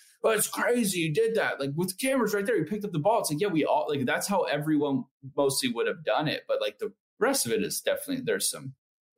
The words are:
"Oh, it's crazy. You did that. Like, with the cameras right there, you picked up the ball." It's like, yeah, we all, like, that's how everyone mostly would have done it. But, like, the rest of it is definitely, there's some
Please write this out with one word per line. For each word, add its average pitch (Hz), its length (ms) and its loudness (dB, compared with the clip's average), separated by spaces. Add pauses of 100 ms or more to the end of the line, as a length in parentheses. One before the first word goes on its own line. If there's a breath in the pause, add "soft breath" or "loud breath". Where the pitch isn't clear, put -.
(220 soft breath)
"Oh, - 80 4
it's 214 180 2
crazy. 202 520 2
You 160 140 0
did 226 220 2
that. 135 220 0
Like, 139 160 -4
with 180 140 0
the - 60 -8
cameras 254 400 0
right 202 100 0
there, 226 120 0
you 160 100 0
picked 208 180 -6
up 185 80 -8
the 165 60 -4
ball." 202 220 2
It's - 100 -2
like, 151 100 -2
yeah, 202 80 2
we 165 160 2
all, 139 240 2
like, 143 160 -2
that's 151 220 0
how 190 160 2
everyone 147 600 0 (320)
mostly 135 360 2
would 113 140 0
have 98 180 -4
done 131 240 2
it. - 180 -4
But, 107 140 0
like, 107 180 -4
the 101 140 -6 (260)
rest 269 280 0
of 226 60 -2
it 208 100 2
is - 180 -4
definitely, 92 440 -2
there's - 260 0
some 82 240 -10 (440)